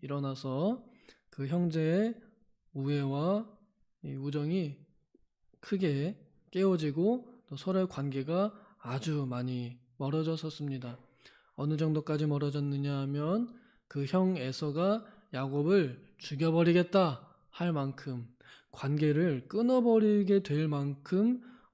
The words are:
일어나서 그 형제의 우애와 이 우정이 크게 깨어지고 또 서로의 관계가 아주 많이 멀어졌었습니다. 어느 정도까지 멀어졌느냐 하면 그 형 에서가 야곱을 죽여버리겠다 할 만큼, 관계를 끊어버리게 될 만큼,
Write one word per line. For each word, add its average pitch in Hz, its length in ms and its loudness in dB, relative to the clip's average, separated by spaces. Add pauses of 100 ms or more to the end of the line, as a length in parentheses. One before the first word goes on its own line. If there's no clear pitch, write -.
일어나서 139 840 -4 (440)
그 139 200 -8
형제의 175 680 0 (580)
우애와 143 800 -2 (540)
이 139 100 -8
우정이 147 640 -2 (840)
크게 165 580 -2 (320)
깨어지고 185 800 0 (180)
또 139 100 -12
서로의 185 320 0
관계가 143 640 -2 (280)
아주 139 460 -4
많이 123 520 -6 (180)
멀어졌었습니다. 143 1000 -4 (560)
어느 147 220 0
정도까지 156 500 0
멀어졌느냐 143 760 -2
하면 151 520 -2 (320)
그 143 180 -4
형 185 320 2
에서가 156 680 -2 (260)
야곱을 143 720 0 (140)
죽여버리겠다 165 1120 2 (220)
할 175 220 -2
만큼, 135 540 -4 (460)
관계를 147 760 0
끊어버리게 214 960 4
될 156 240 0
만큼, 151 760 0 (340)